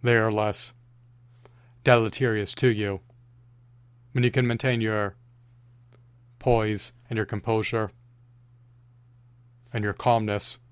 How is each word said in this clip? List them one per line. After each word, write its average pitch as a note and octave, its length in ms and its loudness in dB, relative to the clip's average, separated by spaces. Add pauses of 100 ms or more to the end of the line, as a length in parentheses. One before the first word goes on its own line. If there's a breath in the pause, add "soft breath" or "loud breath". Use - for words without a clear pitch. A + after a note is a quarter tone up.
They A#2+ 140 4
are A2 140 2
less G#2 420 -2 (1080 soft breath)
deleterious A2+ 720 2
to B2+ 120 2
you. G#2 320 0 (1120)
When B2+ 120 0
you B2 60 4
can B2+ 160 0
maintain A#2 340 -2
your G#2+ 360 -2 (1200)
poise G#2+ 560 0 (160)
and A#2 80 -4
your G#2+ 80 -2
composure A2 640 -4 (1800)
and A2+ 100 -4
your G3 100 -2
calmness A2 680 -2 (120)